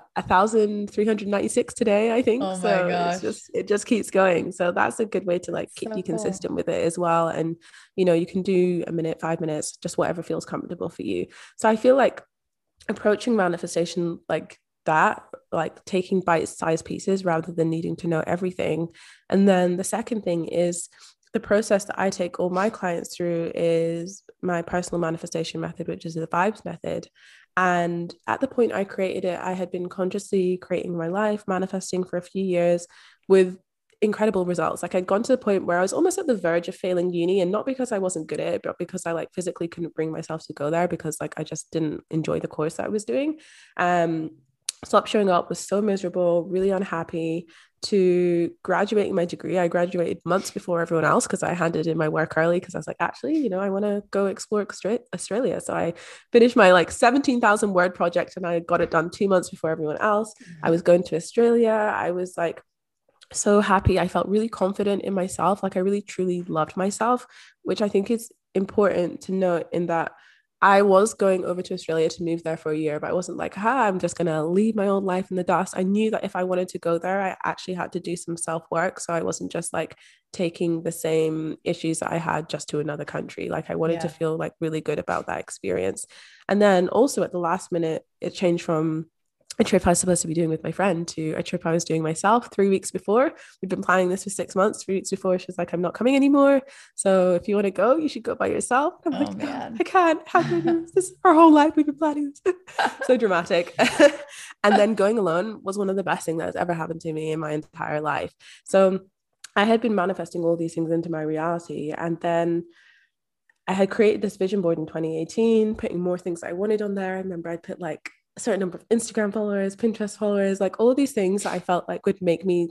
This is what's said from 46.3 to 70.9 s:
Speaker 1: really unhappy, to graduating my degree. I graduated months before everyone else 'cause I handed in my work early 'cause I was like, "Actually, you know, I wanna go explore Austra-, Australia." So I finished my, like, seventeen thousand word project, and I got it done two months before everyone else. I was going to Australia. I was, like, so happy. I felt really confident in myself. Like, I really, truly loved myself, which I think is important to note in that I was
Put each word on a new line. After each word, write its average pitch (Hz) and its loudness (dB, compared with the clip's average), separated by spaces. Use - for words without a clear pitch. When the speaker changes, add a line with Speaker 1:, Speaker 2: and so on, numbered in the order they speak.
Speaker 1:
really 185 0
unhappy, 170 -2
to 180 4
graduating 196 0
my 175 2
degree. 170 -4
I 180 2
graduated 175 -2
months 180 -2
before 175 -4
everyone 165 0
else 165 4
'cause - -2
I 160 0
handed 165 0
in 160 0
my 156 0
work 160 0
early 170 2
'cause - -12
I - -6
was 156 -10
like, 170 -8
"Actually, 262 -2
you 269 0
know, 185 -2
I 196 -2
wanna 202 -2
go 202 0
explore 202 -2
Austra-, 208 -4
Australia." 190 -4
So - -6
I 170 -2
finished 240 8
my, 196 10
like, 175 6
seventeen 254 4
thousand 208 4
word 180 2
project, 175 0
and 185 -6
I 170 0
got 170 0
it 165 0
done 165 2
two 196 0
months 185 2
before 165 -4
everyone 156 -4
else. 214 0
I 160 0
was 170 2
going 175 6
to 165 -4
Australia. 233 2
I 208 0
was, 180 -6
like, 170 -4
so 208 4
happy. 196 4
I 175 0
felt 175 -2
really 214 0
confident 202 -2
in 196 -4
myself. 185 0
Like, 190 -4
I 196 0
really, 202 0
truly 180 -4
loved 160 -2
myself, 220 0
which 190 -2
I 208 2
think 196 0
is 226 -4
important 190 0
to - -8
note 180 0
in 175 -2
that 165 -2
I 196 8
was 202 6